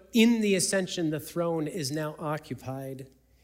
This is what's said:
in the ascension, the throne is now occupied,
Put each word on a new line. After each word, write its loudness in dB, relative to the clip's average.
in 6
the 4
ascension, 0
the -2
throne -2
is -4
now -4
occupied, -8